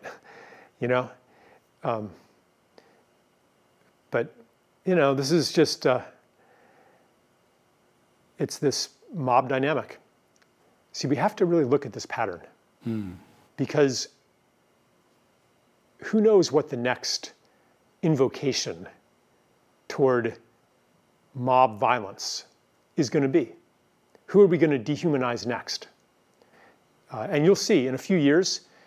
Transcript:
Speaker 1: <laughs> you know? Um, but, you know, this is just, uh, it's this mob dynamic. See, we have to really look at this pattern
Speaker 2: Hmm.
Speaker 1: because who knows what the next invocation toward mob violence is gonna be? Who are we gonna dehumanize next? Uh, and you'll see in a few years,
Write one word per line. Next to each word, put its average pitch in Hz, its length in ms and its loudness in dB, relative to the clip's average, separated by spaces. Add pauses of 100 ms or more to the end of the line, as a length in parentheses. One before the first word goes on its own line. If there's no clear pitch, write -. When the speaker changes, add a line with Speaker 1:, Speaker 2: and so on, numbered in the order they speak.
(400)
Speaker 1:
<laughs> - 400 -20
you 120 80 -2
know? 123 200 -2 (760)
Um, 110 260 -6 (2000)
but, 127 240 -4 (500)
you 185 120 0
know, 139 180 4
this 135 160 -4
is 160 220 0
just, - 340 2
uh, 127 160 0 (2250)
it's - 200 -6
this - 320 -2 (240)
mob 127 340 0
dynamic. 139 500 -4 (920)
See, - 140 -8
we 139 100 -2
have 202 200 -2
to 190 100 0
really 170 180 2
look 135 220 0
at 107 60 -14
this - 140 -12
pattern 98 340 -6 (440)
Speaker 2:
Hmm. 107 280 -6 (440)
Speaker 1:
because 139 520 -2 (1900)
who - 220 0
knows 208 300 6
what 143 180 0
the 139 80 -6
next - 560 -4 (680)
invocation 127 840 -2 (1000)
toward 123 500 0 (1000)
mob 127 440 2
violence 110 680 -2 (500)
is 147 120 -2
gonna 139 200 0
be? 135 240 0 (720)
Who 196 140 4
are 202 60 10
we 165 120 2
gonna 147 200 4
dehumanize 127 680 -2
next? - 420 -8 (1200)
Uh, 117 180 -8
and 151 140 0
you'll 190 100 6
see 175 320 2
in 127 80 -4
a 131 40 -6
few - 180 0
years, 156 460 2 (240)